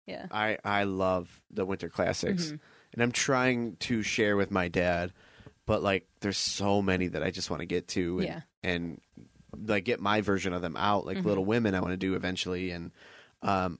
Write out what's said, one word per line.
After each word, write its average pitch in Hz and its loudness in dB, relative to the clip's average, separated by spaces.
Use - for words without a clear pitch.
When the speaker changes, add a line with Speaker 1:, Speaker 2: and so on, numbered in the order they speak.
Speaker 1:
Yeah. - -10
Speaker 2:
I, 107 -2
I 101 2
love 92 0
the 95 -2
Winter 92 -4
Classics. 104 0
Speaker 1:
Mm-hmm. 151 -8
Speaker 2:
And 117 -2
I'm 120 2
trying 127 2
to 113 0
share 104 2
with 95 2
my 92 2
dad, 90 2
but, 101 2
like, 95 2
there's 98 -2
so 101 2
many 92 2
that 80 -4
I 92 0
just 90 -6
wanna 85 -6
get 87 -2
to 90 0
and, 85 0
Speaker 1:
Yeah. 82 -8
Speaker 2:
and, 87 -4
like, 104 0
get 120 0
my 104 2
version 95 2
of 90 -2
them 87 -4
out. 101 2
Like, 92 -4
Speaker 1:
Mm-hmm. 185 0
Speaker 2:
Little 95 2
Women 107 2
I 92 2
wanna 90 -2
do 95 0
eventually. 92 -4
And, 85 -10
um, 92 0